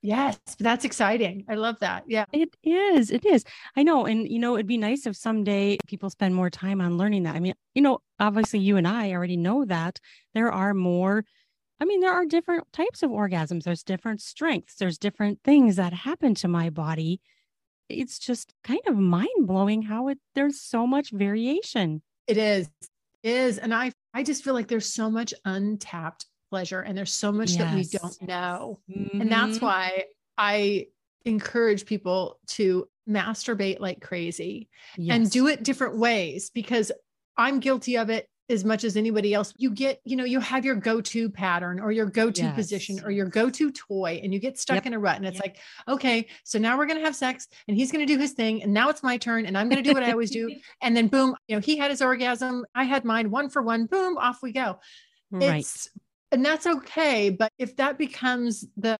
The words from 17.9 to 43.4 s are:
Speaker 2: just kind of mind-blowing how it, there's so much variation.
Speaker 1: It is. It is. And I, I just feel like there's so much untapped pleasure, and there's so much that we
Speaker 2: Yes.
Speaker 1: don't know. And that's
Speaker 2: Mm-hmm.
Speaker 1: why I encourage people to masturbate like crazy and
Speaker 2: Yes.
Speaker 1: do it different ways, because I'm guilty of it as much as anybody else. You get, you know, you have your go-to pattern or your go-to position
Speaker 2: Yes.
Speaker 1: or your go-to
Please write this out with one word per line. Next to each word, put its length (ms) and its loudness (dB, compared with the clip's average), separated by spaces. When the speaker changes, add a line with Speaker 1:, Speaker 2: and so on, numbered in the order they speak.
Speaker 2:
just 340 -6
kind 240 -2
of 100 2
mind-blowing 840 2
how 260 -4
it, 100 -4
there's 240 2
so 260 -2
much 260 0
variation. 920 -2
Speaker 1:
It 100 2
is. 320 2
It 120 0
is. 220 2
And 160 -4
I, 180 -2
I 100 -4
just 200 -4
feel 100 0
like 140 -2
there's 260 -2
so 160 -2
much 240 -2
untapped 800 -6
pleasure, 320 -6
and 160 -6
there's 160 -6
so 180 -2
much 260 0
that 160 0
we 80 0
Speaker 2:
Yes. 80 -6
Speaker 1:
don't 380 -8
know. 600 -6
And 440 -4
that's 260 2
Speaker 2:
Mm-hmm. 80 -2
Speaker 1:
why 380 0
I 500 0
encourage 600 0
people 540 -4
to 380 0
masturbate 720 -2
like 220 -8
crazy 680 -8
and 260 2
Speaker 2:
Yes. 80 4
Speaker 1:
do 160 4
it 160 0
different 340 -2
ways, 540 0
because 400 -2
I'm 220 2
guilty 380 0
of 140 0
it 160 -4
as 160 0
much 180 0
as 140 -2
anybody 360 2
else. 240 0
You 140 0
get, 320 -2
you 120 -4
know, 100 -2
you 160 2
have 220 -2
your 120 2
go-to 540 0
pattern 500 -2
or 120 -2
your 140 0
go-to 460 0
position 460 -4
Speaker 2:
Yes. 80 -12
Speaker 1:
or 40 -6
your 160 0
go-to 460 0